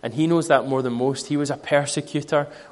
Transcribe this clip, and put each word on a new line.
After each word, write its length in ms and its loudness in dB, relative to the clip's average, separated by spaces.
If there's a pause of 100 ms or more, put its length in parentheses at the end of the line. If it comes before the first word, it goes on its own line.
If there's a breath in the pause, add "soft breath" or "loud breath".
And 100 -6
he 140 2
knows 220 2
that 180 6
more 160 0
than 100 -2
most. 340 -2
He 100 -2
was 120 0
a 80 -2
persecutor 880 -2 (240 loud breath)